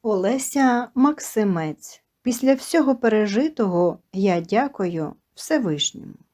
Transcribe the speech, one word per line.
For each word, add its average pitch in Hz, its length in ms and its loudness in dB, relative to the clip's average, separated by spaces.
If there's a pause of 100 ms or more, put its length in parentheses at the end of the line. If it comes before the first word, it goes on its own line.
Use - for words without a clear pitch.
Олеся 240 880 0
Максимець. 202 1040 -2 (200)
Після 254 320 0
всього 269 420 2
пережитого 208 1040 0 (140)
я 190 280 2
дякую 175 720 -2 (220)
Всевишньому. 196 760 -4 (200)